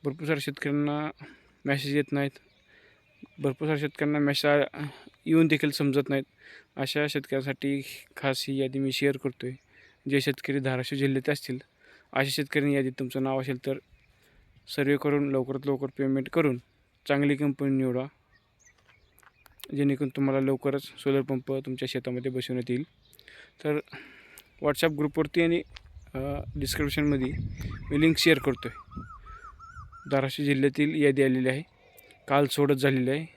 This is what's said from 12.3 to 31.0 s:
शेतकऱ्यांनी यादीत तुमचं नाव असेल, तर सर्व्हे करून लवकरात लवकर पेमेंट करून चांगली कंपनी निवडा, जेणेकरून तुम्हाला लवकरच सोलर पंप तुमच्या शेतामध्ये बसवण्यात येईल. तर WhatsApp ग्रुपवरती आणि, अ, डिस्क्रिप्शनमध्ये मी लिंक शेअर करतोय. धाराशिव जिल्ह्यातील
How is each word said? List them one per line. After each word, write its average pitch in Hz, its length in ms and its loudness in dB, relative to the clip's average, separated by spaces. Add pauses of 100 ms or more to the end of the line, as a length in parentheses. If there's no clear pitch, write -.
शेतकऱ्यांनी 143 440 0
यादीत 131 240 0
तुमचं 135 240 -4
नाव 135 180 -2
असेल, 127 240 -6
तर 135 120 -2 (920)
सर्व्हे 143 300 2
करून 143 340 2
लवकरात 131 360 -2
लवकर 135 200 0 (100)
पेमेंट 135 320 0
करून 147 280 2 (500)
चांगली 143 280 2
कंपनी 139 340 0
निवडा, 131 360 0 (1700)
जेणेकरून 139 400 2
तुम्हाला 135 240 2
लवकरच 135 440 0
सोलर 139 380 0
पंप 131 320 -4
तुमच्या 135 360 -4
शेतामध्ये 127 420 -4
बसवण्यात 127 400 -4
येईल. 127 120 0 (800)
तर 151 160 0 (840)
WhatsApp 147 360 2
ग्रुपवरती 151 440 0
आणि, 170 200 2 (520)
अ, 135 60 -6 (360)
डिस्क्रिप्शनमध्ये 143 800 0 (580)
मी 147 100 2
लिंक 160 160 6
शेअर 160 200 6
करतोय. 127 340 -2 (1400)
धाराशिव 135 340 0
जिल्ह्यातील 143 580 2